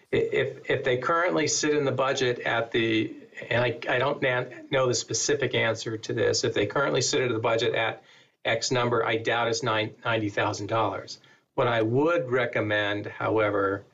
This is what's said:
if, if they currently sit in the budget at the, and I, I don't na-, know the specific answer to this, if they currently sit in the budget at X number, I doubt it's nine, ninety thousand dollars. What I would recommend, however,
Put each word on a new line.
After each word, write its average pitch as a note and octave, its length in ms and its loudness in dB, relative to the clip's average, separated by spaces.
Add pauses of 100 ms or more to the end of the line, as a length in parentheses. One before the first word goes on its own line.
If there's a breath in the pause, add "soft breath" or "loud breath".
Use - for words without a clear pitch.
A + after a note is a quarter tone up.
(120)
if, C#3+ 580 0
if C3 160 0
they B2+ 120 2
currently E3 500 0
sit D3+ 280 2
in C#3+ 80 2
the C3 80 2
budget B2+ 500 0
at A#2 300 -2
the, A2+ 420 2 (360)
and A#2 120 2
I, B2 160 0 (120)
I C3+ 80 0
don't C3+ 240 0
na-, B2 240 0 (260)
know C3 160 2
the A#2+ 60 2
specific A#2+ 600 -2
answer A2+ 440 -2
to A#2+ 160 -6
this, A2+ 320 2
if A2+ 80 2
they G#2+ 120 2
currently C#3+ 360 0
sit B2+ 200 0
in A#2+ 120 0
the A2 60 -2
budget A2+ 360 2
at A2 280 -2 (420 loud breath)
X A#2 260 -2
number, A#2+ 340 2
I A2+ 120 0
doubt A#2 320 0
it's A2+ 140 -2
nine, G#2+ 280 0 (140)
ninety A2 240 0
thousand G#2 380 -2
dollars. G#2 520 -2 (360 soft breath)
What B2+ 120 2
I A#2 140 2
would C3+ 500 2
recommend, G#2 760 0
however, G#2 800 0 (100)